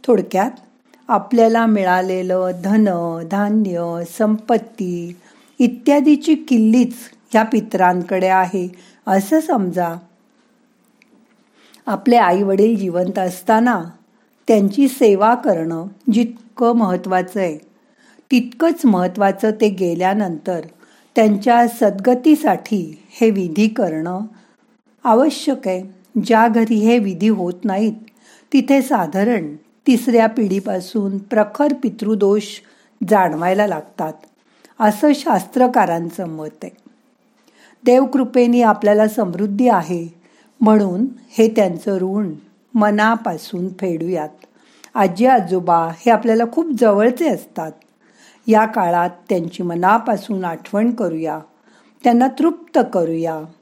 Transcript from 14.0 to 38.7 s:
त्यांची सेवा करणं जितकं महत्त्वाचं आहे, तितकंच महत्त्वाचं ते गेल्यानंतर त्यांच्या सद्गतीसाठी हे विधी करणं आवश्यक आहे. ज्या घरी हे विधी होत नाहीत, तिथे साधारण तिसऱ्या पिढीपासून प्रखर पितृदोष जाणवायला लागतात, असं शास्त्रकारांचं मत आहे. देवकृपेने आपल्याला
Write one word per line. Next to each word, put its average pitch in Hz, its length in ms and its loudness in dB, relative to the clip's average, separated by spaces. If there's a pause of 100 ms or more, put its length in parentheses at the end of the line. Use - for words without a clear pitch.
त्यांची 220 400 2
सेवा 220 460 4
करणं 165 520 -4 (260)
जितकं 233 640 0
महत्त्वाचं 185 640 -2
आहे, 160 180 -4 (720)
तितकंच 302 540 0
महत्त्वाचं 196 680 0
ते 214 180 0
गेल्यानंतर 180 920 -4 (560)
त्यांच्या 233 520 2
सद्गतीसाठी 233 1400 0
हे 226 220 2
विधी 196 380 0
करणं 180 520 -4 (840)
आवश्यक 262 640 0
आहे. 185 140 -4 (420)
ज्या 226 240 4
घरी 226 260 2
हे 220 240 2
विधी 196 300 -2
होत 180 260 -2 (100)
नाहीत, 208 280 -2 (600)
तिथे 277 300 4
साधारण 196 760 -2 (300)
तिसऱ्या 233 400 4
पिढीपासून 196 920 -4
प्रखर 220 540 0 (100)
पितृदोष 208 600 0 (680)
जाणवायला 185 580 0
लागतात, 156 460 -8 (680)
असं 226 340 2
शास्त्रकारांचं 185 1120 -2
मत 156 360 -14
आहे. - 120 -20 (1080)
देवकृपेने 247 800 2
आपल्याला 208 460 2